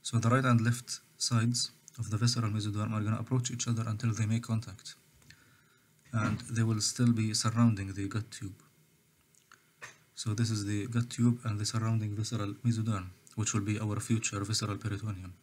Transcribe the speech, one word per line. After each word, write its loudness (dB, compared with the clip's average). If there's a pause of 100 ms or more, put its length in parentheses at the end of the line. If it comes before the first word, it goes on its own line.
So 0
the 4
right 6
and 8
left 0 (180)
sides 2 (260)
of -6
the -2
visceral 2
mesoderm -2
are -2
gonna 0
approach -2
each -4
other 0
until 0
they 0
make 0
contact. -6 (1200)
And 0
they -2
will 2
still 2
be 2
surrounding 2
the -4
gut -4
tube. -12 (1500)
So -4
this 2
is -2
the -2
gut 0
tube 2
and -2
the -2
surrounding 0
visceral -4 (100)
mesoderm, 0 (300)
which 0
will 2
be -2
our -2
future -2
visceral -2
peritoneum. -6